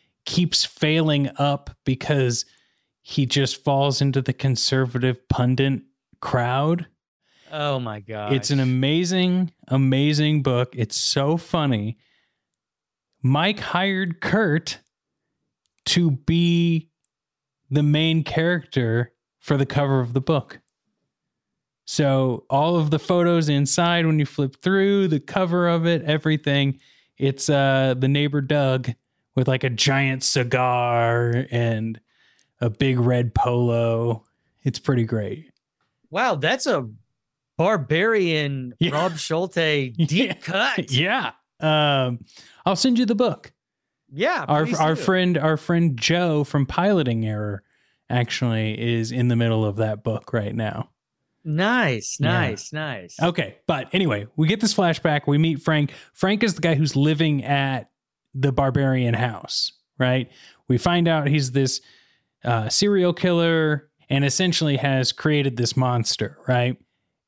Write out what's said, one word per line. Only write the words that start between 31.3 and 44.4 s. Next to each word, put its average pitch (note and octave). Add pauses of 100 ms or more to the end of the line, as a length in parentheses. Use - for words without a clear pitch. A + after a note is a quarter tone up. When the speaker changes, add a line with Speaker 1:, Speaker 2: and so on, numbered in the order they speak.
Speaker 1:
and A2+ (600)
a A#2+
big B2+
red B2
polo. A#2 (400)
It's -
pretty B2
great. G#2+ (580)
Speaker 2:
Wow, G#3
that's E3+
a D3 (680)
Barbarian D#3+
Speaker 1:
<laughs> -
Yeah. D#3+
Speaker 2:
Rob E3
Schulte E3 (400)
deep -
Speaker 1:
<laughs> E3
Yeah. F#3+
Speaker 2:
cut. F#3+
Speaker 1:
Yeah. D3+ (280)
Um, C#3+ (400)
I'll F#3
send B3
you B3
the G#3+
book. G#3 (600)
Speaker 2:
Yeah, E3+